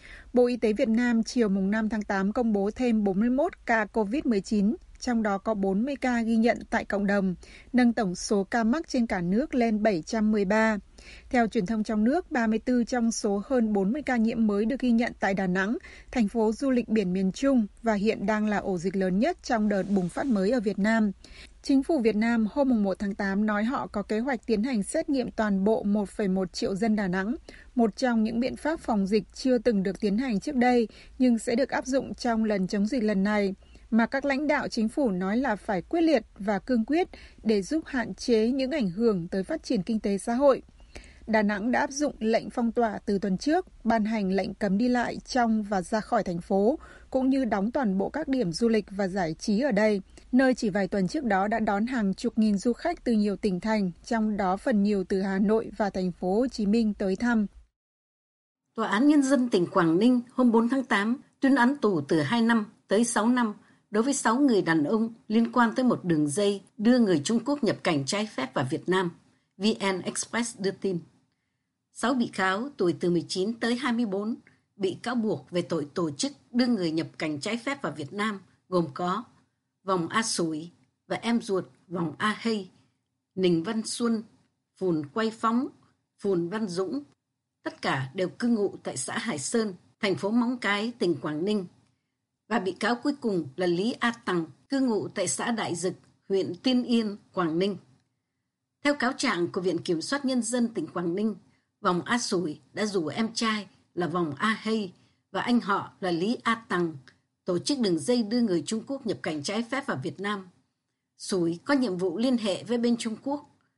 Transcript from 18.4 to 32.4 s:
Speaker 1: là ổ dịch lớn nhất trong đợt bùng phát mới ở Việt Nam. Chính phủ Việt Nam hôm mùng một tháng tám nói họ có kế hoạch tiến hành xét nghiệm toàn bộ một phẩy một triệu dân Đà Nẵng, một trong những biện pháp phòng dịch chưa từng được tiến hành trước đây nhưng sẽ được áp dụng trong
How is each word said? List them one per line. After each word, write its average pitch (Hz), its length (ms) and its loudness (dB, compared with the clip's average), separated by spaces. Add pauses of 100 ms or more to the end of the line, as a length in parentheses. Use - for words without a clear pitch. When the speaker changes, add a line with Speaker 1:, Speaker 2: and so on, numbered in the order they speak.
Speaker 1:
là 208 100 0
ổ 185 200 -2
dịch 175 180 -4
lớn 185 240 0
nhất 330 240 0
trong 214 260 0
đợt 196 140 0
bùng 185 260 0
phát 302 160 -4
mới 208 260 2
ở 262 80 2
Việt 196 200 -2
Nam. 214 320 2 (500)
Chính 277 220 2
phủ 320 160 0
Việt 214 160 2
Nam 220 360 2
hôm 277 180 2
mùng 220 140 4
một 190 160 0
tháng 202 160 -4
tám 202 300 0
nói 208 180 0
họ 254 240 -2
có 202 160 -4
kế 214 160 -2
hoạch 247 260 -4
tiến 214 180 0
hành 240 200 0
xét 320 260 -4
nghiệm 247 220 -2
toàn 202 320 0
bộ 220 200 2
một 202 260 0
phẩy 208 180 -4
một 185 260 0
triệu 196 220 -4
dân 214 200 0
Đà 208 120 0
Nẵng, 190 280 -2 (400)
một 226 200 2
trong 233 280 2
những 226 160 -2
biện 247 160 -2
pháp 320 240 -4
phòng 202 280 0
dịch 202 160 2 (100)
chưa 254 240 0
từng 220 260 2
được 185 160 -4
tiến 202 180 0
hành 233 220 0
trước 302 160 -6
đây 247 320 4 (320)
nhưng 247 200 4
sẽ 233 160 -4
được 254 140 0
áp - 160 -2
dụng 262 280 -2
trong 226 300 -2